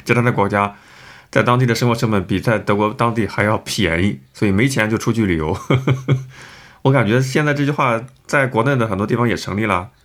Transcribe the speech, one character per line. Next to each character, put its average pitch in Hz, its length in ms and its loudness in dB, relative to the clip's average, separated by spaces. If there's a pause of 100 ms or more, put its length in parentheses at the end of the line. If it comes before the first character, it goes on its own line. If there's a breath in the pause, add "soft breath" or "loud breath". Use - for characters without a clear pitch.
其 123 100 0
他 120 80 4
的 120 100 2
国 101 160 0
家， 101 280 0 (540 soft breath)
在 113 140 2
当 120 160 2
地 131 60 4
的 117 100 2
生 123 140 0
活 117 40 2
成 117 160 0
本 98 160 0
比 98 140 -2
在 110 180 0
德 104 160 -2
国 104 200 0
当 117 200 0
地 110 140 -2
还 - 160 -4
要 107 140 2
便 87 440 -2
宜， 101 180 0 (140)
所 110 140 0
以 98 40 2
没 101 140 2
钱 120 240 0
就 113 80 0
出 - 140 -2
去 113 140 0
旅 87 100 2
游。 78 240 -2
<laughs> - 1200 -4
我 135 80 4
感 131 140 2
觉 117 160 2
现 131 240 0
在 147 80 2
这 139 120 0
句 139 60 0
话 127 300 0 (240)
在 139 220 0
国 117 160 0
内 139 140 2
的 113 100 0
很 101 100 -4
多 101 80 -2
地 107 80 -2
方 120 140 0
也 101 80 0
成 92 220 -6
立 110 80 0
了， 92 240 -2 (160)